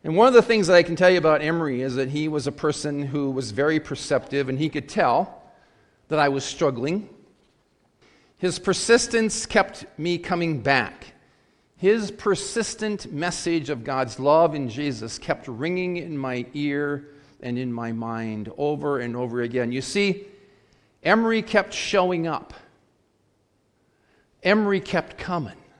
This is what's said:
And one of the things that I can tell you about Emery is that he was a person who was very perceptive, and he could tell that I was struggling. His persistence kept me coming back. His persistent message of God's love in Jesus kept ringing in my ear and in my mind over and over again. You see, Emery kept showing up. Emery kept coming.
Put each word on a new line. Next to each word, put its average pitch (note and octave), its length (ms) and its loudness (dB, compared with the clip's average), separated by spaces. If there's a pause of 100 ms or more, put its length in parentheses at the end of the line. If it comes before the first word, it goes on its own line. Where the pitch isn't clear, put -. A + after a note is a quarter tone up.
And D#3+ 140 -2
one A3 100 8
of C4 80 6
the A#3 80 10
things G#3+ 240 2
that F3+ 100 8
I F3 60 10
can E3+ 140 -2
tell F3+ 140 8
you F#3 80 4
about D#3 240 4
Emery D3+ 380 0
is C3 140 -4
that C3 140 0
he D3+ 200 -2
was D3 180 -2
a C#3+ 60 -2
person D3 500 -4
who C#3 280 -2
was B2+ 220 -6
very D3 260 2
perceptive, C#3 720 -2
and C3 100 -2
he D#3 100 0
could D3 200 -6
tell D#3+ 540 0 (680)
that D#3 100 0
I D3 100 6
was C#3 160 0
struggling. D3 640 -2 (1300)
His F3+ 220 -2
persistence A3+ 880 2
kept - 400 0 (120)
me F3 200 0
coming E3+ 420 -2
back. B2+ 520 0 (640)
His G#3 340 2
persistent - 1000 -4
message E3 580 -2
of B2 140 -6
God's C3 340 -2
love D3+ 360 6
in C#3+ 140 -4
Jesus A#2+ 500 -6
kept - 300 -4
ringing F3 500 -4
in D#3 200 -8
my B2+ 340 -4
ear C#3+ 560 -4 (320)
and B2 180 -4
in B2+ 140 -4
my A#2 200 -6
mind A2+ 640 -6
over C#3+ 440 -2
and A#2+ 160 -6
over B2 260 -4
again. A#2+ 300 -2
You C3 100 -4
see, G3 420 0 (800)
Emery A3 400 2
kept G#3+ 320 0
showing F3+ 520 0
up. - 280 -6 (1900)
Emery G3+ 380 2
kept - 380 -4
coming. E3 380 -6 (240)